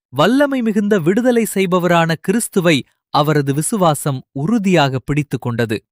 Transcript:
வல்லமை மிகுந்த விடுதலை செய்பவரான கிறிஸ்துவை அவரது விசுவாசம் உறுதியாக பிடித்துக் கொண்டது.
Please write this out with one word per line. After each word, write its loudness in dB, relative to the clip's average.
வல்லமை 2
மிகுந்த 0
விடுதலை 2
செய்பவரான 0
கிறிஸ்துவை 0
அவரது 0
விசுவாசம் -2
உறுதியாக 0
பிடித்துக் -4
கொண்டது. -4